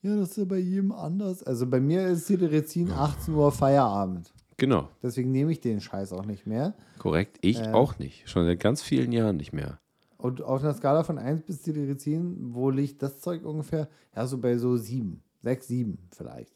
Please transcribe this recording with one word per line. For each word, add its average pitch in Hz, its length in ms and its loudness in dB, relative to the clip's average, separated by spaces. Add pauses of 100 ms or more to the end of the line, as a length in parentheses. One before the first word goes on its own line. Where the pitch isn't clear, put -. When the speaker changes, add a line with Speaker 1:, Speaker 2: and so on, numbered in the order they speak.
Speaker 1:
Ja, 208 160 0
das 180 140 0
ist - 60 -10
ja 208 80 0
bei 190 120 -2
jedem 190 340 0
anders. 185 520 -4
Also 127 220 0
bei 127 140 2
mir 165 280 4
ist 175 200 0
Cetirizin 175 640 2
achtzehn 151 440 0
Uhr 147 160 6
Feierabend. 101 840 2 (240)
Speaker 2:
Genau. 101 320 2 (120)
Speaker 1:
Deswegen 127 300 -2
nehme 139 200 2
ich 156 100 -2
den 110 180 0
Scheiß 98 320 -8
auch 95 140 -6
nicht 101 200 -8
mehr. 127 280 -2 (260)
Speaker 2:
Korrekt, 85 420 0
ich 117 200 2
Speaker 1:
Äh, 110 100 -4
Speaker 2:
auch 117 280 4
nicht. - 300 -10
Schon 87 160 2
seit 87 140 2
ganz 120 220 2
vielen 127 320 0
Jahren 110 240 2
nicht 73 160 -8
mehr. 67 260 -6 (380)
Speaker 1:
Und 127 240 -4
auf 131 220 -2
einer 151 100 0
Skala 147 300 2
von 160 140 -4
eins 139 240 -2
bis 156 220 -10
Cetirizin, 151 920 -4
wo 127 160 2
liegt 139 320 -2
das 139 180 -6
Zeug 165 260 -6
ungefähr? 156 440 -4 (260)
Ja, 113 120 -4
so 131 100 -4
bei 120 200 2
so 123 200 2
sieben. 107 440 -4 (200)
Sechs, 127 260 -4
sieben 120 300 -2 (180)
vielleicht. - 400 -16